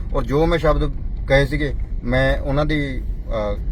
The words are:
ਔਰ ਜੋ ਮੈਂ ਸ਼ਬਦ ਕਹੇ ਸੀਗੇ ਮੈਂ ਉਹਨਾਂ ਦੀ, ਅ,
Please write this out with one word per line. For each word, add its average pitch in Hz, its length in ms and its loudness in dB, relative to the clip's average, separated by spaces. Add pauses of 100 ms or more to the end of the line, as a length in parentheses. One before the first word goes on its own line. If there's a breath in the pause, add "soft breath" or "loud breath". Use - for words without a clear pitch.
(120)
ਔਰ 135 120 0
ਜੋ 139 220 2
ਮੈਂ 165 120 2
ਸ਼ਬਦ 147 340 2 (360)
ਕਹੇ 135 180 6
ਸੀਗੇ 143 280 -2 (300)
ਮੈਂ 135 340 2
ਉਹਨਾਂ 147 260 0
ਦੀ, 143 380 -2
ਅ, 104 580 -4 (120)